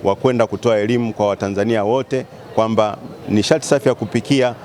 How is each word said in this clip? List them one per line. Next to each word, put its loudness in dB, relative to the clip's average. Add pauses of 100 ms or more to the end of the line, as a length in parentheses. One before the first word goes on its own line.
wa 2
kwenda 2
kutoa 0
elimu 0
kwa 0
Watanzania 0
wote -2 (300)
kwamba 2 (320)
nishati 2
safi 2
ya 2
kupikia 0